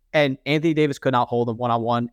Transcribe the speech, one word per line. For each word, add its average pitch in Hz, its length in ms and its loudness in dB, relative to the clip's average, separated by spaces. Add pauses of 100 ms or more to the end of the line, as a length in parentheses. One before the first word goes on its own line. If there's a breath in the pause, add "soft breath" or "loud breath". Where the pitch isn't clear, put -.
(140)
And 143 320 2
Anthony 156 280 0
Davis 147 240 0
could 135 140 0
not 120 160 0
hold 120 220 -2
him 110 80 -6
one-on-one, 120 560 -2